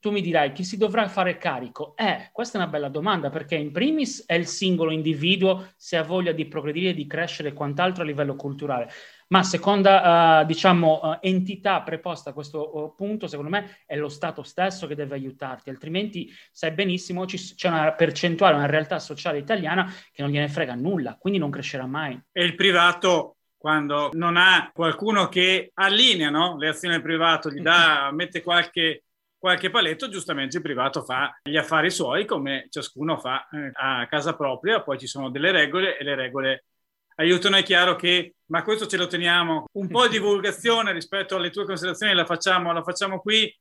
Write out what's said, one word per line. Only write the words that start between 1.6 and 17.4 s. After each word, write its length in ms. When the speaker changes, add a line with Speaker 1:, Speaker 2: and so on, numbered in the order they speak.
Speaker 1:
Eh, 360
questa 240
è 40
una 100
bella 180
domanda, 420
perché 260
in 160
primis 540
è 80
il 120
singolo 460
individuo, 840
se 200
ha 80
voglia 260
di 160
progredire, 480
di 140
crescere 400
e 40
quant'altro 520
a 20
livello 300
culturale. 520
Ma 160
seconda, 1000
eh, 40
diciamo, 760
eh, 80
entità 540
preposta 480
a 20
questo, 600
eh, 40
punto, 300
secondo 240
me, 360
è 100
lo 120
Stato 360
stesso 420
che 80
deve 220
aiutarti, 520
altrimenti 640
sai 180
benissimo 560
ci 100
s-, 200